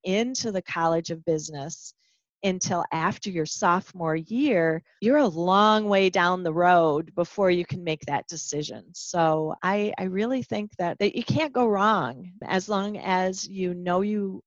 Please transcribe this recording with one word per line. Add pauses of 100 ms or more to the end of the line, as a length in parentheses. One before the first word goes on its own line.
into
the
College
of
Business (500)
until
after
your
sophomore
year, (180)
you're
a
long
way
down
the
road
before
you
can
make
that
decision. (100)
So
I,
I
really
think
that,
that
you
can't
go
wrong (120)
as
long
as
you
know
you